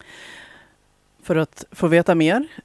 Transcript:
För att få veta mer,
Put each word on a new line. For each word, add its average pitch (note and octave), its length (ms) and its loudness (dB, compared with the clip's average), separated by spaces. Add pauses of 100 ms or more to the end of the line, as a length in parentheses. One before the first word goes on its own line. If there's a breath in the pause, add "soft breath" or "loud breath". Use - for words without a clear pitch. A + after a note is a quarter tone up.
(1200 loud breath)
För F3 140 -4
att - 360 -6
få - 160 -4
veta E3+ 280 2
mer, F3+ 320 0 (180)